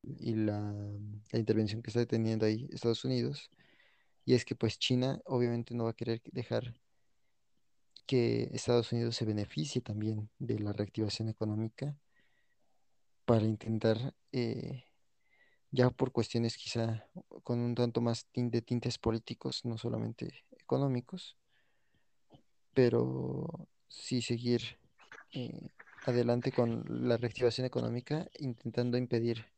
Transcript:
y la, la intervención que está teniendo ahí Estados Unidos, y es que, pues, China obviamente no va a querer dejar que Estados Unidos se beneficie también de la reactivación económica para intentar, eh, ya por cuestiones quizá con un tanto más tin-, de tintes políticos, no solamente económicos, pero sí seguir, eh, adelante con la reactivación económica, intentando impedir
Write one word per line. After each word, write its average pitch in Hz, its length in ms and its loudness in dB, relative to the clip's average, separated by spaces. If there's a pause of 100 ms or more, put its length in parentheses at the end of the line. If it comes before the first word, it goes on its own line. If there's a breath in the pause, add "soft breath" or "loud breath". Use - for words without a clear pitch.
y 120 320 -4
la, 104 400 0 (560)
la 113 80 0
intervención 110 440 2
que 117 80 -8
está 120 160 2
teniendo 110 400 2
ahí 110 260 2
Estados 117 320 0
Unidos, 131 460 -2 (760 soft breath)
y 127 100 6
es 117 100 6
que, 131 100 -4
pues, - 240 0
China 127 460 2
obviamente 120 500 0
no 117 100 -2
va 113 60 0
a - 60 -8
querer 117 240 -4 (120)
dejar 120 420 -4 (1300)
que 117 480 2
Estados 120 400 2
Unidos 117 240 0
se 117 80 -2
beneficie 107 560 -2
también 107 480 -4 (100)
de 117 200 -2
la 104 160 -2
reactivación 104 560 -2
económica 110 680 -4 (1300)
para 113 200 6
intentar, 110 680 0 (180)
eh, 123 520 -4 (840 soft breath)
ya 123 180 6
por 127 240 2
cuestiones 117 460 0
quizá 113 480 -2 (360)
con 120 180 -2
un 120 140 0
tanto 120 280 2
más 117 300 0
tin-, 123 180 0
de 117 100 2
tintes 120 380 -2
políticos, - 680 -4
no 113 140 -4
solamente 113 680 -6 (140)
económicos, 131 800 -2 (1400)
pero 131 920 2 (220)
sí - 320 -4
seguir, 120 580 0 (540)
eh, - 380 -10 (360)
adelante 120 460 2
con 117 360 2
la 120 300 0
reactivación 120 480 0
económica, 123 600 -4 (120)
intentando 123 580 -2
impedir 117 480 0 (120)